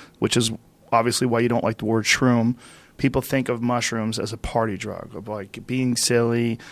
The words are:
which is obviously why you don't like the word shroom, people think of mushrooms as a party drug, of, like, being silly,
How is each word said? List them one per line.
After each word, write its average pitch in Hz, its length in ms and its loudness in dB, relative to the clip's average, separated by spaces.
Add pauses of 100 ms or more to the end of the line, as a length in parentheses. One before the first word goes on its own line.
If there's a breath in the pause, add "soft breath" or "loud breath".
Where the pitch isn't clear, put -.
(200 loud breath)
which - 160 0
is 113 160 2 (400)
obviously 117 340 2
why 117 140 2
you 120 80 4
don't 120 160 0
like 107 140 0
the 110 80 -6
word 110 180 2
shroom, 120 520 4 (420 loud breath)
people 135 240 0
think 131 280 -2
of 120 120 -2
mushrooms 113 580 -2
as 107 120 -4
a 110 60 -10
party 110 400 -2
drug, 92 380 -10
of, 101 120 -12
like, 101 380 -10
being 123 320 0
silly, 117 600 2 (120 loud breath)